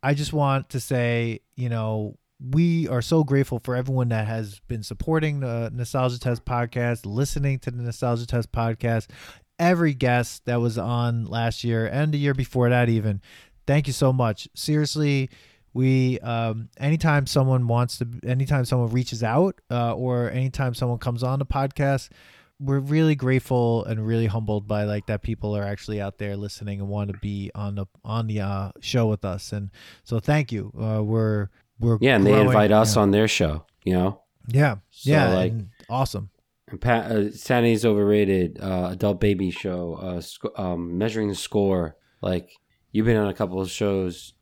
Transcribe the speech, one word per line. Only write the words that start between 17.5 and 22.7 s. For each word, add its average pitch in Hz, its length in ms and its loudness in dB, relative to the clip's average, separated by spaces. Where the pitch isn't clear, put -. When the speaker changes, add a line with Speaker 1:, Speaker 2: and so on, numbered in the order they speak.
Speaker 1:
wants 120 320 0
to, 123 80 -4
anytime 131 400 0
someone 120 240 0
reaches 120 320 -2
out, 143 380 2
uh, 120 240 0
or 123 360 -2
anytime 127 440 -2
someone 120 240 -2
comes 120 240 -4
on 127 160 -2
the 139 80 -4
podcast, 139 640 -2
we're 139 180 0